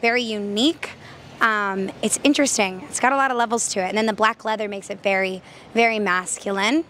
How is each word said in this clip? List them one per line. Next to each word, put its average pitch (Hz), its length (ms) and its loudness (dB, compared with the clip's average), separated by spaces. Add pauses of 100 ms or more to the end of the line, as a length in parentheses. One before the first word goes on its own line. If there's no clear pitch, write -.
very 240 220 2
unique. 214 680 -2 (500)
Um, 202 480 0 (100)
it's - 240 0
interesting. 226 640 2
It's - 100 -8
got 254 140 4
a 277 40 0
lot 269 140 2
of 254 60 -2
levels 233 380 0
to 202 100 -2
it. 185 40 -4
And 196 100 -2
then 220 80 2
the 220 80 0
black 220 320 0
leather 214 220 -4
makes 196 200 -10
it 202 140 -10
very, 190 400 0 (320)
very 226 240 4
masculine. 196 920 0